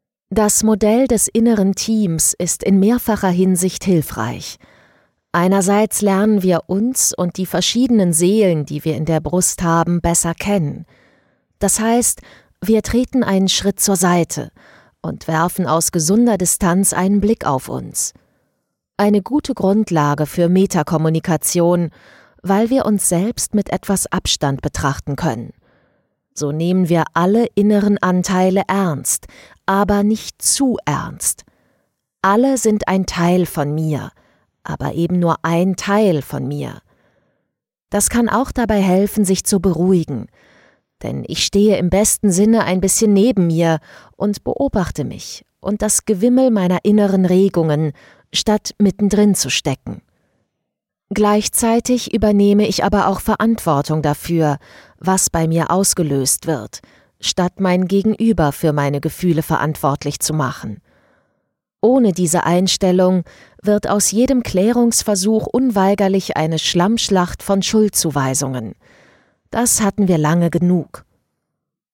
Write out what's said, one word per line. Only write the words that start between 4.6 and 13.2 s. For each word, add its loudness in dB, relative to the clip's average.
Einerseits 2
lernen 2
wir 2
uns -2
und -4
die -4
verschiedenen 0
Seelen, 2
die -8
wir -2
in -4
der 0
Brust -2
haben, 0
besser -2
kennen. -4
Das -2
heißt, 0
wir 2
treten -2